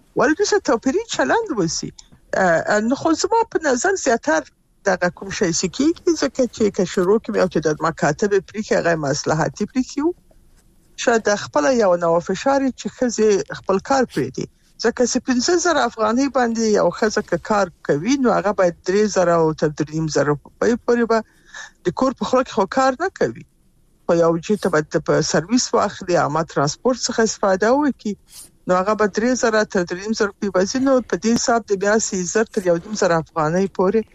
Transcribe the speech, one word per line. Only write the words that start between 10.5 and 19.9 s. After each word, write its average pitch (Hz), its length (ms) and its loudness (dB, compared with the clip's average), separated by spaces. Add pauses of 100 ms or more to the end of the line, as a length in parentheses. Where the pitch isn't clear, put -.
شاید 233 240 2
د 208 80 2
خپله 294 420 0
یو 185 240 4
نوع 170 240 2
فشار 269 360 0
وي 262 80 0 (100)
چې - 160 -10
ښځې 214 600 0
خپل 196 200 -2 (100)
کار 269 240 2
پرېږدي. - 340 -4 (380)
ځکه 226 260 0
چې - 160 -2
پنځه 262 380 0
زره 320 240 2
افغانۍ 226 480 -2
باندې 233 280 0 (120)
یو 180 220 2
ښځه 214 320 0
که 170 80 0 (100)
کار 202 240 0 (160)
کوي، 170 280 0
نو 247 200 2
هغه 180 160 0
باید 180 240 0 (120)
درې 202 140 2 (140)
زره 170 180 4
او 160 180 2
تر 151 160 -2
درې 151 260 -4